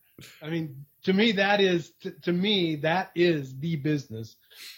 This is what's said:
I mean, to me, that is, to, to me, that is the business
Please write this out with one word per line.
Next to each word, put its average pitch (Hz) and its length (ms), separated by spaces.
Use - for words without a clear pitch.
I 156 80
mean, 156 360
to 185 100
me, 214 200
that 196 280
is, 180 300
to, 190 80
to 175 120
me, 180 440
that 165 360
is 147 460
the 165 160
business 135 600